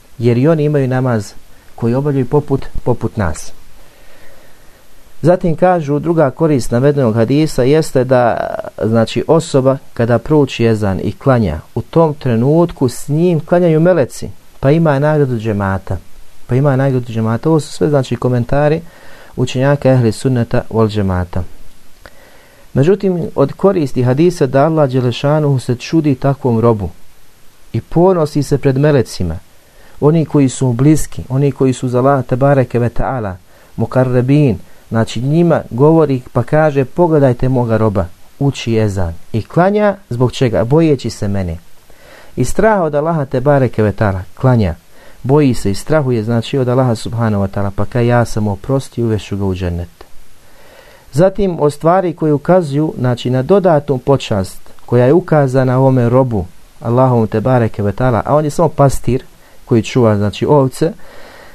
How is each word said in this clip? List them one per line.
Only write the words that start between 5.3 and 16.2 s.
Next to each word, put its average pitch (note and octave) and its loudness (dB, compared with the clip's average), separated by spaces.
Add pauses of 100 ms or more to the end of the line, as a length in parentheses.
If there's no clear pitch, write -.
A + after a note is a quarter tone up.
kažu, D#3+ 0
druga D#3 0
korist D3+ 0
navedenog B2+ 2
hadisa C3+ 0
jeste C#3+ 2
da, B2 0 (340)
znači, A2+ 0
osoba C#3 2 (160)
kada A#2 0
prouči C#3+ 0
ezan G#2 0
i G#2 -2
klanja, A2 0 (160)
u A#2+ -4
tom D#3+ 0
trenutku C#3 0
s - -8
njim D#3+ 2
klanjaju F3 2
meleci, E3 0 (300)
pa C3+ 2
ima D#3 2
nagradu D3 0
džemata. G2 -2 (500)